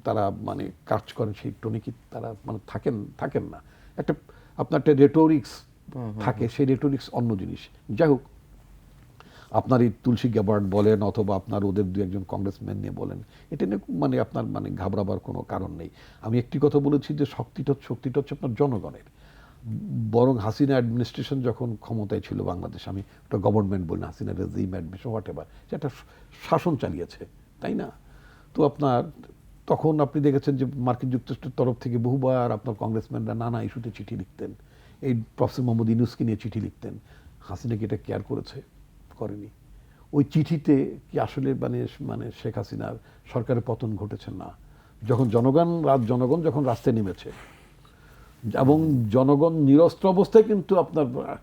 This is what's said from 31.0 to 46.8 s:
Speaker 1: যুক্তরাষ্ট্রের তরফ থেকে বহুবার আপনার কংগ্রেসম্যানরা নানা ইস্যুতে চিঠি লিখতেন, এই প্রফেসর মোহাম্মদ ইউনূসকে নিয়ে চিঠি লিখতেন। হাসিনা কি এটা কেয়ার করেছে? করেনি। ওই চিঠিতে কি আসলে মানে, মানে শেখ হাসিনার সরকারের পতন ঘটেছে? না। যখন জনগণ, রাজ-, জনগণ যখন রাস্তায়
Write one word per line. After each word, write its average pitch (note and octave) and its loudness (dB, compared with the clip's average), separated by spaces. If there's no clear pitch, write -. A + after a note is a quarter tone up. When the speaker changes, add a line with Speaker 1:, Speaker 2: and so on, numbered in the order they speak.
Speaker 1:
যুক্তরাষ্ট্রের B2 -6
তরফ B2 0
থেকে A#2+ -4
বহুবার B2 0
আপনার A2 -6
কংগ্রেসম্যানরা A2 -4
নানা A#2 -4
ইস্যুতে A2+ -8
চিঠি G2+ -12
লিখতেন, G2+ -12
এই B2 0
প্রফেসর - 0
মোহাম্মদ A2+ 2
ইউনূসকে A#2 2
নিয়ে A2+ 0
চিঠি G#2+ -6
লিখতেন। G2+ -10
হাসিনা A2+ -6
কি G#2 -4
এটা - -4
কেয়ার G#2 -6
করেছে? A2+ -10
করেনি। G#2 -10
ওই C#3+ 4
চিঠিতে D3 2
কি D3+ -2
আসলে C3+ -2
মানে, B2 -4
মানে A2+ -8
শেখ - -6
হাসিনার G#2+ -8
সরকারের A#2+ -2
পতন A2 -4
ঘটেছে? G#2+ -10
না। F2 -12
যখন B2 4
জনগণ, D3 4
রাজ-, C3+ 4
জনগণ B2+ 2
যখন D3+ 0
রাস্তায় B2 2